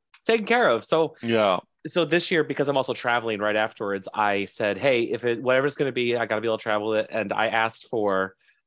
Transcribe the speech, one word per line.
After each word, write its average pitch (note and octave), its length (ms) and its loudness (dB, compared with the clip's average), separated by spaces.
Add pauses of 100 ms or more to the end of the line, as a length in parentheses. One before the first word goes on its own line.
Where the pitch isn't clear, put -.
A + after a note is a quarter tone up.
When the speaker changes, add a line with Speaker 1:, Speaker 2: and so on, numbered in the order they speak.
(260)
Speaker 1:
taken A3 200 2
care A#3 240 2
of." A#2 140 2
So D#3+ 380 0
Speaker 2:
Yeah. G#2+ 380 4 (280)
Speaker 1:
so E3+ 180 0
this E3+ 260 0
year, E3 120 2
because D3 240 -2
I'm C#3 100 0
also C3 160 0
traveling A2+ 460 -2
right G#2 160 0
afterwards, G#2+ 580 -2
I G2+ 320 0
said, G2+ 320 -2
"Hey, B2 260 2
if A2+ 220 -4
it, A#2 160 0
whatever's C3 340 2
gonna C#3 160 -2
be, A#2+ 260 -2
I A#2 80 0
gotta G#2+ 160 -2
be A#2 60 -4
able A2 100 0
to - 60 -14
travel G#2+ 320 0
it." G#2+ 140 0
And G2+ 220 -4
I G#2 160 0
asked A2+ 420 -2
for, G2 460 0 (300)